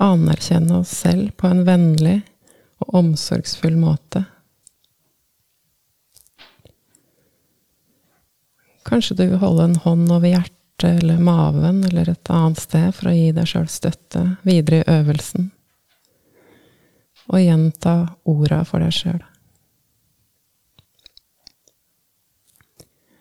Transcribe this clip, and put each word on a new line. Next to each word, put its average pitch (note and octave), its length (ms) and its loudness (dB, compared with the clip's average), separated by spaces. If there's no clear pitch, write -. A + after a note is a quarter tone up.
anerkjenne E3+ 800 2
oss - 240 -6
selv F#3 320 -2
på F3+ 160 0
en F3+ 160 2
vennlig E3+ 540 2
og - 220 -4
omsorgsfull - 760 -2
måte. E3 480 -2
Kanskje A#3 320 -2
du F#3 60 2
vil F#3 180 0
holde E3+ 240 2
en E3+ 160 2
hånd E3+ 240 2
over E3+ 240 2
hjertet F3+ 260 -2
eller E3+ 340 2
maven E3+ 680 2
eller E3+ 240 -2
et - 220 -6
annet D#3+ 280 0
sted E3 380 -2
for F3+ 140 -4
å E3+ 40 2
gi E3 220 2
deg E3 120 -2
selv E3 220 -4
støtte - 540 -6
videre D#3+ 400 2
i - 80 -4
øvelsen. D#3 600 -2
Og F#3 80 0
gjenta E3 560 2
orda D3+ 380 0
for E3 160 -4
deg E3 140 -2
selv. E3+ 260 -6